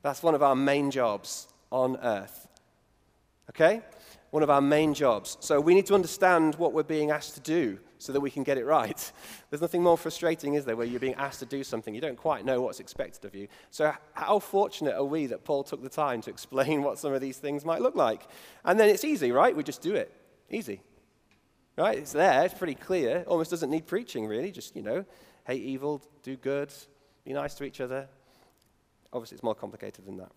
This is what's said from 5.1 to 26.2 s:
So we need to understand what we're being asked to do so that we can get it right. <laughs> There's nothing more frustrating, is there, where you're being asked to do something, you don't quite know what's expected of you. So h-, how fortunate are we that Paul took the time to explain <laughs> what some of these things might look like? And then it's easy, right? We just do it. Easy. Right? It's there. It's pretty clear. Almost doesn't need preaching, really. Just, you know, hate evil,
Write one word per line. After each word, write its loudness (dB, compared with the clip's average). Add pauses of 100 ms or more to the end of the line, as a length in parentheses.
So 2
we 6
need 8
to 4
understand 4
what 0
we're 0
being -2
asked -4
to -18
do -2 (240)
so -12
that 2
we -4
can -8
get 0
it -4
right. 0 (180)
<laughs> -20
There's -6
nothing 0
more 8
frustrating, -2
is 0
there, -2
where -2
you're -4
being -2
asked -6
to -10
do -6
something, -8
you -8
don't -6
quite -2
know 0
what's -4
expected -12
of -14
you. -12 (240)
So 0
h-, 0 (200)
how 0
fortunate -2
are 0
we -4
that -8
Paul -2
took -10
the -12
time -2
to -12
explain 0
<laughs> -2
what -2
some -2
of 0
these -8
things -6
might -2
look 2
like? 2 (380)
And 4
then 8
it's 4
easy, 0
right? 6
We -4
just -8
do -2
it. -4 (380)
Easy. -8 (960)
Right? 0
It's -12
there. 6
It's -2
pretty -4
clear. -2
Almost 0
doesn't -4
need -2
preaching, -6
really. -4
Just, -16
you -10
know, -4 (420)
hate -6
evil, -6 (200)